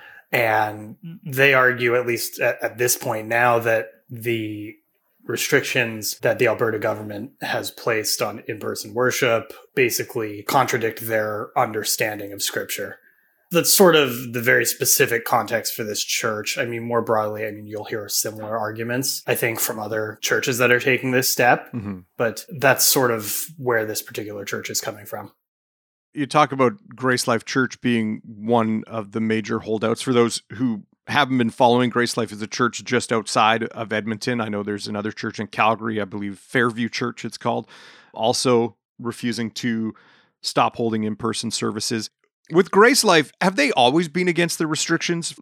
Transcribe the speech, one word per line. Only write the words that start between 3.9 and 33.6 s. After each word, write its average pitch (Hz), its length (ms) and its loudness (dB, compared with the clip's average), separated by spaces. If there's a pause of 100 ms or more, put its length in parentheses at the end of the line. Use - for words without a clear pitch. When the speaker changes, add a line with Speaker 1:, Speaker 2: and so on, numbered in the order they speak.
Speaker 1:
the 110 680 -6 (480)
restrictions 117 960 -2
that 117 220 0
the 123 80 4
Alberta 110 320 0
government 107 500 -6 (120)
has 113 280 -4
placed - 500 -2
on 110 280 -4
in-person 110 440 -8
worship 117 600 2 (240)
basically 110 680 -2
contradict 117 560 0
their 107 580 -4
understanding 107 760 -2
of 101 100 -8
Scripture. - 560 -6 (540)
That's 170 200 4
sort 180 220 8
of 127 380 2
the 120 80 -2
very 120 240 4
specific 117 600 2
context 110 500 0
for 120 100 -6
this 104 180 -4
church. 107 560 -4
I 135 60 -2
mean, 117 180 -6
more 117 200 0
broadly, 107 440 0
I 107 60 -6
mean, 104 160 -14
you'll 104 160 -8
hear 107 240 -8
similar 107 500 -4
arguments, 117 680 -4
I 123 120 0
think, 113 240 -2
from - 180 -4
other 107 440 -6
churches 120 360 -2
that 123 140 4
are 120 80 4
taking 131 320 0
this 127 180 2
step, - 420 4
Speaker 2:
Mm-hmm. 101 280 -6 (160)
Speaker 1:
but 113 280 -2 (140)
that's 127 260 4
sort 127 280 4
of 104 320 -4 (140)
where 120 280 0
this 107 160 -6
particular 104 420 -10
church 107 260 -8
is 110 100 -4
coming 104 260 -10
from. 101 240 -10 (840)
Speaker 2:
You 147 120 -4
talk 151 240 4
about 131 220 4 (240)
Grace 123 320 0
Life 113 160 2
Church - 360 -2
being 113 440 0
one 110 640 0
of 101 240 -8
the 117 80 -2
major 110 400 0
holdouts. 110 420 -2
For 131 100 0
those 117 300 4 (120)
who 110 280 -2 (260)
haven't 131 280 2
been 117 140 2
following, 123 400 4
Grace 120 260 0
Life 113 140 -2
is 104 120 -12
a 107 40 -6
church 113 380 -2
just 117 280 0
outside 113 520 2